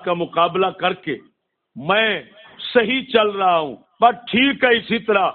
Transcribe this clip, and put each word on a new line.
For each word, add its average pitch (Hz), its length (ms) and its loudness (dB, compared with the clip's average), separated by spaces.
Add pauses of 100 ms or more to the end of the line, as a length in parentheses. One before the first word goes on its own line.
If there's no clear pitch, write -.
کا 180 80 -2
مقابلہ 170 540 0
کر 180 260 -4
کے 160 240 -10 (600)
میں 190 460 -2 (520)
صحیح 240 380 0
چل 214 160 4
رہا 190 300 2
ہوں، 139 180 -6 (240)
بس 233 300 2
ٹھیک 254 340 0
ہے۔ 233 120 4
اسی 220 220 -4
طرح 196 360 0